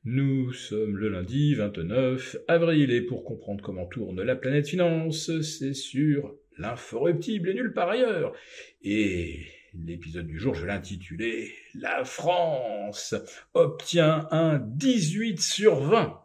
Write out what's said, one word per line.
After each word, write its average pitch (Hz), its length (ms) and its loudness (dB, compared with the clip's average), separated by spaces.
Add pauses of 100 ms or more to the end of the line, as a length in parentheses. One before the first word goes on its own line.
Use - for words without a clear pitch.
Nous 131 480 0
sommes 107 420 -2
le 104 140 -2
lundi 123 460 2
vingt-neuf 110 840 0 (100)
avril 165 440 6
et 120 100 4
pour 117 220 -4
comprendre 104 400 -8
comment 92 240 -6
tourne 92 340 -6
la 127 140 0
planète 143 320 0
finance, 165 760 0
c'est 139 320 -4
sur 139 640 0 (240)
L'Inforruptible 156 920 -2
et 190 60 -2
nulle 240 180 -4
part 180 160 0
ailleurs. 208 440 0 (500)
Et 90 560 0 (340)
l'épisode 82 540 -10
du 78 100 -8
jour, 117 160 0
je - 140 -6
l'ai 101 60 -2
intitulé 98 760 -6 (220)
La - 320 -4
France 127 1080 -2 (400)
obtient 156 720 4
un 151 300 4
dix-huit 185 840 0
sur 190 360 6
vingt. 151 480 2